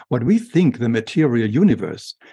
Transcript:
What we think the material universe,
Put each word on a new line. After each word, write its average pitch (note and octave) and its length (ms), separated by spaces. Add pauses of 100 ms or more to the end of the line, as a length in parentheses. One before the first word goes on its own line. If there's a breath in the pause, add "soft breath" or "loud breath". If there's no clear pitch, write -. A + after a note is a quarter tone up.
What A#2 160
we G#3 160
think E3+ 400
the A#2+ 80
material A#2 640
universe, G#2+ 640 (180 soft breath)